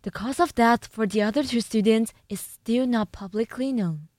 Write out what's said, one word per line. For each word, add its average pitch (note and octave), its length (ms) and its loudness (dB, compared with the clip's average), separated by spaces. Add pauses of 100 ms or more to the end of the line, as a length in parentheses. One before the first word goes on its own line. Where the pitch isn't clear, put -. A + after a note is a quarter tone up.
The G3+ 80 -8
cause C4 300 -6
of F4 160 2
death A#3 320 4
for A3 180 -2
the G#3 160 0
other A3 220 0
two A#3+ 160 -2
students A3 520 2 (160)
is G3 120 -10
still B3 480 -4
not A3+ 240 -2
publicly A3+ 600 -6
known. E3 360 -4 (100)